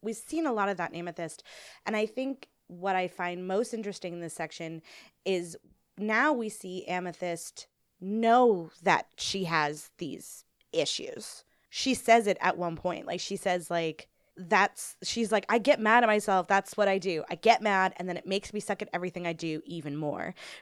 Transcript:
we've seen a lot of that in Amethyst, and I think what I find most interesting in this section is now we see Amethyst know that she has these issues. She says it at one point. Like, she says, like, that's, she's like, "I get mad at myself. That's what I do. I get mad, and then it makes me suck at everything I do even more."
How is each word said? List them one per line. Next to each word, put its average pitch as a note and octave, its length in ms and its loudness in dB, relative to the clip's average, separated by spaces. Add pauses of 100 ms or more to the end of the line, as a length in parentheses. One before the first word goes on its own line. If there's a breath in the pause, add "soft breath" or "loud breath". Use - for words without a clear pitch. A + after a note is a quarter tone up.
we've G#3+ 140 -4
seen D#4+ 300 -4
a C4+ 80 0
lot G3+ 160 2
of G3 80 -2
that E3 160 -4
in E3+ 60 -8
Amethyst, E3+ 440 -8 (420 loud breath)
and A3 120 -2
I G#3+ 80 2
think C4 420 -6 (200)
what F3+ 280 -2
I F#3 140 0
find F3+ 360 -6
most G3+ 280 0
interesting G3+ 400 -8
in F3 80 -10
this E3 120 -10
section D#3+ 480 -8 (440 loud breath)
is F3 320 -2 (400)
now A3 340 2
we A#3+ 160 0
see F#3 400 -10
Amethyst F3 800 -6 (320)
know A3 680 4 (140)
that E3+ 240 4 (100)
she - 280 -4
has D3+ 520 -2
these - 460 -12 (300)
issues. - 720 -4 (240)
She - 240 -2
says A3+ 340 6
it G#3+ 140 2
at F3+ 160 0
one E3+ 180 -4
point. - 320 -6
Like, F3+ 140 -4
she - 160 -6
says, F3+ 340 -2
like, E3 360 -4 (300)
that's, F#3+ 640 2
she's A3 300 -2
like, G#3 160 2
"I A#3 120 6
get B3 200 4
mad A3 240 6
at A#3 40 6
myself. G3+ 420 4
That's G3 260 2
what G3+ 140 4
I G3 80 2
do. E3+ 320 -2
I F3 60 -6
get A3 260 6
mad, F#3+ 340 2
and F#3 140 -8
then F3 80 -4
it - 100 -12
makes G3 260 -4
me G#3 60 -4
suck G3 220 -4
at - 120 -8
everything F3 320 -4
I E3+ 60 -2
do D#3+ 340 -4
even D3+ 300 -8
more." D3 400 -4 (260 loud breath)